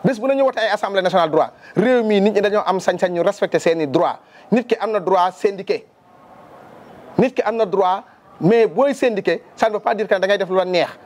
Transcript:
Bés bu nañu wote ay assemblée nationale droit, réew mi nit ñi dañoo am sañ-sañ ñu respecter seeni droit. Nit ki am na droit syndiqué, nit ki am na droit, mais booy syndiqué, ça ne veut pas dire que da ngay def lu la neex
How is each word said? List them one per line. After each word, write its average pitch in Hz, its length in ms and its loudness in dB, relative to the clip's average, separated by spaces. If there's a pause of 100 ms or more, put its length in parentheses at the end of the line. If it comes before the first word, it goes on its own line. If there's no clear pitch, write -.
Bés 233 160 0
bu 247 60 -4
nañu 269 180 0
wote 262 140 -2
ay 214 120 -2
assemblée 196 320 -2
nationale 175 280 2
droit, 151 200 2 (260)
réew 240 260 2
mi 208 180 2
nit 202 120 4
ñi 202 80 0
dañoo 208 260 0
am 185 140 0
sañ-sañ 180 320 -2
ñu 170 100 -2
respecter 180 380 0
seeni 165 260 0
droit. 139 320 0 (320)
Nit 240 160 2
ki 226 140 0
am 214 120 -4
na 208 80 -2
droit 180 320 2
syndiqué, 190 540 -4 (1300)
nit 254 160 2
ki 233 80 -2
am 220 140 -2
na 220 80 0
droit, 190 380 0 (380)
mais 220 260 4
booy 262 280 0
syndiqué, 196 480 -2 (140)
ça 226 120 0
ne 214 60 -4
veut 202 60 -4
pas 233 140 -2
dire 208 140 -4
que 208 60 2
da 190 120 0
ngay 202 120 0
def 190 100 -4
lu 185 80 -2
la 185 80 2
neex 175 240 0 (180)